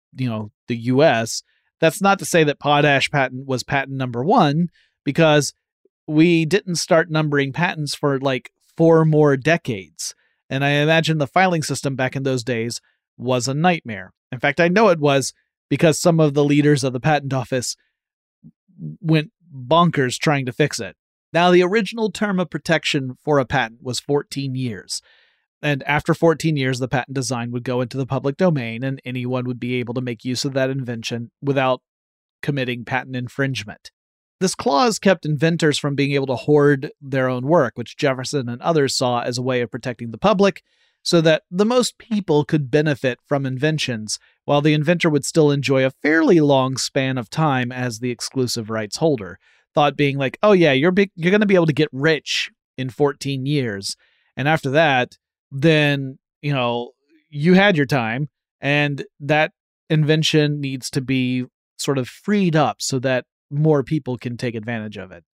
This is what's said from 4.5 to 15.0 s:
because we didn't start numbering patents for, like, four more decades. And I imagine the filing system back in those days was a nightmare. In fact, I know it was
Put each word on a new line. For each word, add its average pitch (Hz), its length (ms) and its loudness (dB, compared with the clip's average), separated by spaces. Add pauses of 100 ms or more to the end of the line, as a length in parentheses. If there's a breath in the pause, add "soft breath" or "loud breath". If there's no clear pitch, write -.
because 151 500 2 (540)
we 165 380 4
didn't 175 320 -2
start 165 340 2
numbering 143 420 -2
patents 156 400 -4
for, 139 260 -2
like, 131 320 -4 (240)
four 165 300 4
more 151 320 4
decades. 127 800 -4 (340)
And 135 160 -2
I 143 40 2
imagine 156 500 2
the 139 80 -2
filing 180 340 2
system 139 340 -4
back 127 200 -2
in 135 80 -6
those 131 200 -2
days 117 380 -6 (360)
was 123 300 -2
a 135 60 -4
nightmare. 135 600 -2 (180)
In 127 80 -10
fact, 143 200 -2
I 170 80 4
know 202 220 4
it 170 100 2
was 139 340 0 (360)